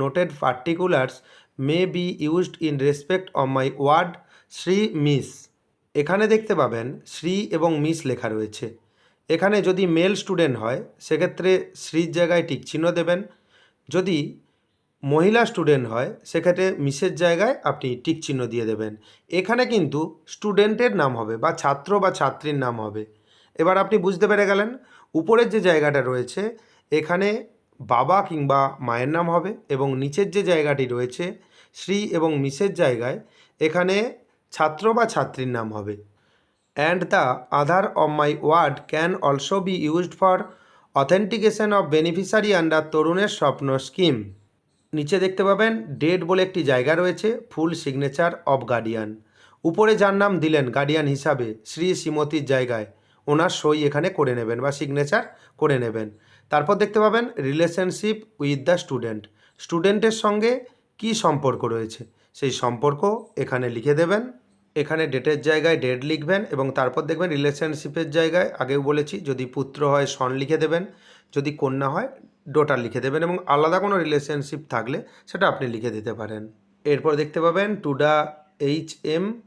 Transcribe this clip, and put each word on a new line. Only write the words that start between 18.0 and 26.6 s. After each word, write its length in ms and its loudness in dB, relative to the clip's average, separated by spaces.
টিক 220 -2
চিহ্ন 160 -2
দিয়ে 180 -2
দেবেন। 220 -4
এখানে 240 2
কিন্তু 260 0
স্টুডেন্টের 680 0
নাম 180 2
হবে 240 -6
বা 80 2
ছাত্র 300 -2
বা 60 2
ছাত্রীর 460 -2
নাম 100 -2
হবে। 180 -8
এবার 220 4
আপনি 120 2
বুঝতে 260 0
পেরে 200 4
গেলেন, 180 2
উপরের 380 4
যে 60 2
জায়গাটা 420 4
রয়েছে, 320 -4